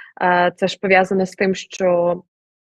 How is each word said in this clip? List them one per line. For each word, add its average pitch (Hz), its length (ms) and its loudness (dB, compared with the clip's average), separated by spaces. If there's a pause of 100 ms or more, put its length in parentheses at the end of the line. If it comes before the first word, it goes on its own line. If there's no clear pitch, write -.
(220)
Е, 180 340 2
це 190 120 -2
ж - 140 -10
пов'язано 190 440 2
з 185 40 -8
тим, 190 240 -2
що 175 680 -2 (380)